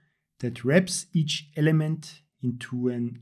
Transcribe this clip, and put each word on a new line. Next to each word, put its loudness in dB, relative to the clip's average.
that -6
wraps 2
each -2
element 0
into -4
an -4